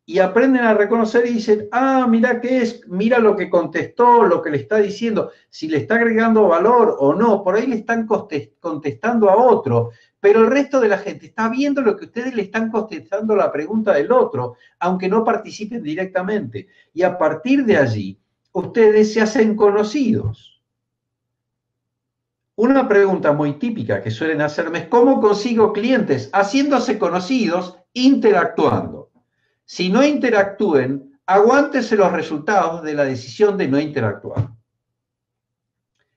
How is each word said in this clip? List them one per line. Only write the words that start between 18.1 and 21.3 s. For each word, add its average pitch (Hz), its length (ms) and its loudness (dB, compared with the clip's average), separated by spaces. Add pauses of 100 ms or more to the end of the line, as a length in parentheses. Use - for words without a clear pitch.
ustedes 214 640 2
se 226 80 0
hacen 220 340 0
conocidos. 208 1080 -2 (1900)